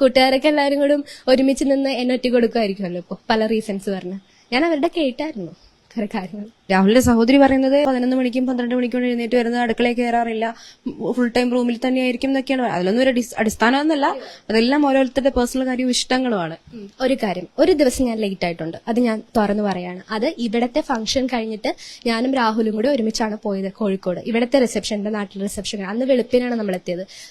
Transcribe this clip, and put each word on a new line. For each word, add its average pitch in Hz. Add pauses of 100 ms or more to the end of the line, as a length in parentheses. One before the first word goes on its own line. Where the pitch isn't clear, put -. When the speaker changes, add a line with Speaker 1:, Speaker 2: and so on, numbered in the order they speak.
Speaker 1:
കൂട്ടുകാരൊക്കെ 262
എല്ലാവരും 285
കൂടെ 285 (300)
ഒരുമിച്ച് 269
നിന്ന് 269
എന്നെ 247
ഒറ്റ 254
കൊടുക്കുമായിരിക്കുമല്ലോ 208
ഇപ്പൊ 185 (140)
പല 220
റീസൺസ് 214
പറഞ്ഞ്. 185 (340)
ഞാൻ 262
അവരുടെ 339
കേട്ടായിരുന്നു 269 (440)
കുറെ 208
കാര്യങ്ങൾ. 208 (260)
Speaker 2:
രാഹുലിന്റെ 196
സഹോദരി 233
പറയുന്നത് 269
പതിനൊന്ന് 254
മണിക്കും 254
പന്ത്രണ്ട് 240
മണിക്കും 247
എഴുന്നേറ്റ് 240
വരുന്നത് 240
അടുക്കളയിൽ 240
കയറാറില്ല, 233 (560)
ഫുൾ 240
ടൈം 247
റൂമിൽ 240
തന്നെയായിരിക്കും 254
എന്നൊക്കെയാണ് 269
പറയുന്നത്. 208
അതിലൊന്നും 196
ഒരു 262
അടിസ്-, 240
അടിസ്ഥാനമൊന്നുമല്ല, 277 (340)
അതെല്ലാം 247
ഓരോരുത്തരുടെ 269
പേഴ്സണൽ 254
കാര്യവും 254
ഇഷ്ടങ്ങളുമാണ്. 233 (180)
Speaker 1:
ഉം, 202 (100)
ഒരു 254
കാര്യം, 180 (100)
ഒരു 330
ദിവസം 269
ഞാൻ 226
ലേറ്റ് 196
ആയിട്ടുണ്ട്, 165 (120)
അത് 233
ഞാൻ 220 (140)
തുറന്നു 208
പറയാണ്. 180
അത് 233
ഇവിടത്തെ 240
ഫംഗ്ഷൻ 254
കഴിഞ്ഞിട്ട് 226 (320)
ഞാനും 240
രാഹുലും 220
കൂടി 220
ഒരുമിച്ചാണ് 220
പോയത് 196
കോഴിക്കോട്, 190
ഇവിടത്തെ 240
റിസപ്ഷൻ, 226
എന്റെ 208
നാട്ടിലെ 202
റിസപ്ഷൻ. 202
അന്ന് 214
വെളുപ്പിനാണ് 247
നമ്മൾ 208
എത്തിയത്. 180 (240)